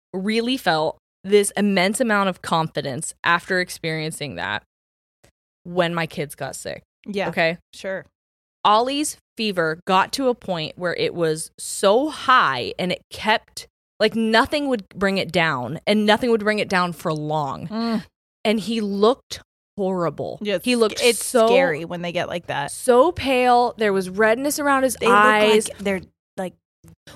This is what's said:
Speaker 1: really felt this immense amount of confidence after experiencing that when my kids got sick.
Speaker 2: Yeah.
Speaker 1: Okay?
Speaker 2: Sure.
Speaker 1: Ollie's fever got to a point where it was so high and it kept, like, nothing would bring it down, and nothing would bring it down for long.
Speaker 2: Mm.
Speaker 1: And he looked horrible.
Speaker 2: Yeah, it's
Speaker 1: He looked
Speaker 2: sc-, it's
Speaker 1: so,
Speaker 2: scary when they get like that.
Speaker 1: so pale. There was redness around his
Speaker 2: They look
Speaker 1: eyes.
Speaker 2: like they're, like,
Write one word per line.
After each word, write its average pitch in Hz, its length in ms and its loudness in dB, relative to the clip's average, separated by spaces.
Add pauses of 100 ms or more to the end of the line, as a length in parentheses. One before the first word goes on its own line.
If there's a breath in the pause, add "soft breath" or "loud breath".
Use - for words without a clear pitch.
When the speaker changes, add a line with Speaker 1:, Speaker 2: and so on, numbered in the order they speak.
(140)
Speaker 1:
really 220 440 -2
felt 156 400 0 (260)
this 202 340 4
immense 196 420 2
amount 208 300 2
of 180 120 -8
confidence 156 720 -4 (100)
after 170 360 0
experiencing 156 760 -8
that 92 260 -6 (1000)
when 175 320 -2
my 165 100 -2
kids 147 300 -10
got 139 200 -10
sick. - 280 -10 (240)
Speaker 2:
Yeah. 190 220 -6
Speaker 1:
Okay? 170 280 0 (160)
Speaker 2:
Sure. 190 320 -12 (580)
Speaker 1:
Ollie's 262 540 2 (180)
fever 180 520 -2
got 185 260 2
to 269 140 -2
a 247 80 0
point 170 420 -8
where 175 180 -4
it - 200 -2
was 160 420 -2
so 233 520 2
high 151 680 2
and 180 140 -2
it - 100 -6 (100)
kept, - 560 -4 (320)
like, 214 160 2
nothing 226 520 2
would 240 220 -2
bring 196 280 -2
it 165 140 -4
down, 156 560 0
and 208 180 2
nothing 220 240 4
would 220 140 2
bring 214 160 0
it 170 100 -4
down 180 240 0
for 165 180 -4
long. 151 560 -4
Speaker 2:
Mm. 226 360 -4 (420)
Speaker 1:
And 220 140 2
he 220 220 -4
looked 208 600 0 (340)
horrible. 175 680 -4
Speaker 2:
Yeah, 202 140 -2
it's 175 100 -4
Speaker 1:
He 247 100 2
looked 220 240 2
Speaker 2:
sc-, 240 60 0
it's 233 200 2
Speaker 1:
so, 226 220 4
Speaker 2:
scary 180 360 4
when 170 200 -8
they 175 80 -4
get 160 160 -2
like 175 200 -8
that. 143 240 -4
Speaker 1:
so 254 400 4
pale. 247 680 2
There 214 160 2
was 190 160 0
redness 226 500 2
around 277 240 2
his 254 160 0
Speaker 2:
They 220 80 0
look 202 80 6
Speaker 1:
eyes. 214 540 6
Speaker 2:
like - 100 -16
they're, 190 220 -2 (360)
like, 185 160 -8 (640 loud breath)